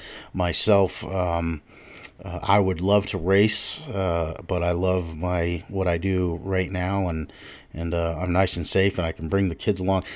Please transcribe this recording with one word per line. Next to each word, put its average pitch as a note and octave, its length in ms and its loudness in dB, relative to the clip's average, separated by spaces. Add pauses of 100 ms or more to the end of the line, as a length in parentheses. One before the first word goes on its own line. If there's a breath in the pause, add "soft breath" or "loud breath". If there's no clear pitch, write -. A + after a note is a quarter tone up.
(340 loud breath)
myself. F2+ 720 2
Um, E2+ 560 -2 (640 loud breath)
uh, F2 160 -8
I G2+ 160 4
would F#2 240 2
love G2 260 4
to G2 120 -4
race, G#2 680 2
uh, E2+ 580 -2
but F2 160 0
I F2 80 2
love F2+ 440 0
my, F2 520 -2
what F#2+ 200 -2
I F2 120 0
do F2+ 420 0
right F#2 300 -2
now, F#2 360 0
and, D#2+ 240 -4 (440 loud breath)
and, E2+ 180 -4
uh, E2 260 0
I'm F2+ 140 0
nice F#2 240 2
and E2+ 80 -2
safe, G2 320 2
and F2 80 0
I E2 60 -2
can D#2 180 -6
bring G2 200 2
the D#2+ 60 -4
kids F#2+ 240 -2
along. F#2 240 0 (120 loud breath)